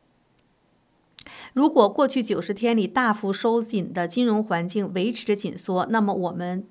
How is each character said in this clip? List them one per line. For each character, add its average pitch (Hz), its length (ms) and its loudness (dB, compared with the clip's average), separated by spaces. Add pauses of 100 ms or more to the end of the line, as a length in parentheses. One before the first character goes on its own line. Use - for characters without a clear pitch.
(1500)
如 285 160 4
果 220 200 6
过 269 180 2
去 262 140 0
九 214 180 -2
十 185 140 -4
天 233 240 0
里 190 100 2
大 240 240 2
幅 208 220 -2
收 226 260 0
紧 220 320 -4
的 175 160 -2
金 247 180 0
融 214 160 2
环 175 260 -2
境 196 260 -4
维 247 180 0
持 - 140 -10
着 208 100 2
紧 185 220 -6
缩， 180 320 -2
那 226 100 2
么 202 140 2
我 175 180 -2
们 180 400 -6